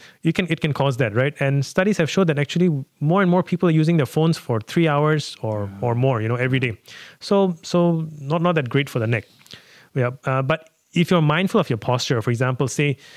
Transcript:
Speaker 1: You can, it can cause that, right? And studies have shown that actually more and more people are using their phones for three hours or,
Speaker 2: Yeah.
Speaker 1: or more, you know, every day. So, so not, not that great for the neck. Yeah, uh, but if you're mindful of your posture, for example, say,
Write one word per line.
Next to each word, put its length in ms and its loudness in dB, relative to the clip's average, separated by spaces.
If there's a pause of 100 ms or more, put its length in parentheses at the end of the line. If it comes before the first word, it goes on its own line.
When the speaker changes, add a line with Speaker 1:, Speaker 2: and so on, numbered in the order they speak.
(220)
Speaker 1:
You 100 0
can, 180 -2
it 120 -4
can 100 0
cause 260 0
that, 160 0
right? 280 0
And 240 0
studies 320 0
have 120 0
shown 180 2
that 120 0
actually 300 0 (320)
more 200 2
and 80 2
more 140 4
people 240 0
are 60 4
using 240 2
their 80 2
phones 320 0
for 240 -4
three 260 0
hours 540 0
or, 280 -4
Speaker 2:
Yeah. 160 -14
Speaker 1:
or 100 0
more, 260 2
you 80 -2
know, 80 0
every 220 0
day. 180 -4 (420)
So, 420 0
so 460 0 (140)
not, 200 -2
not 140 2
that 140 0
great 200 0
for 100 -4
the 80 0
neck. 180 -2 (680)
Yeah, 160 0 (140)
uh, 180 0
but 260 -2 (240)
if 180 0
you're 100 4
mindful 380 2
of 100 0
your 80 -2
posture, 440 -2
for 100 -2
example, 380 0
say, 260 -2 (220)